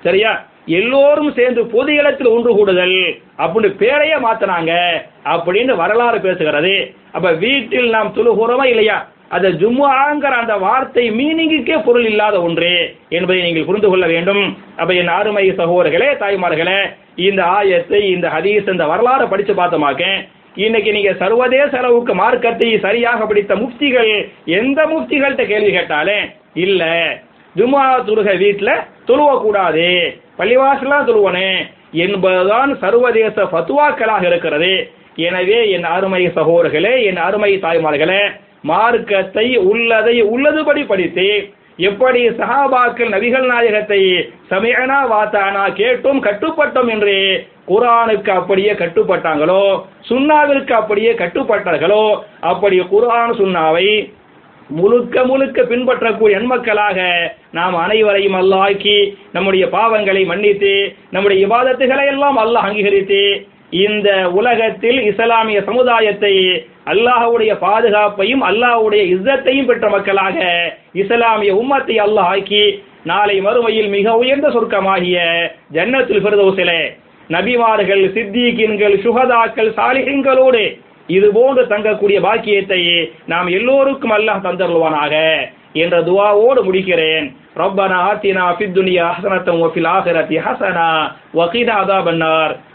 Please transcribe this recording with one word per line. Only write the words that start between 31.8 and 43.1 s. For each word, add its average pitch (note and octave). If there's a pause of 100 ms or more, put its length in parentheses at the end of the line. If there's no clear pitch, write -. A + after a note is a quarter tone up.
என்பதுதான் F#3+
சர்வதேச A3
ஃபத்வாக்களாக A3
இருக்கிறது. E3+ (260)
எனவே F#3
என் F3
அருமை F#3
சகோதரர்களே, E3+
என் F#3+
அருமை G3
தாய்மார்களே, E3 (420)
மார்க்கத்தை G#3
உள்ளதை A3+
உள்ளதுபடி C#4+
படித்து G3 (240)
எப்படி A#3+
சஹாபாக்கள் A#3+
நபிகள் A#3+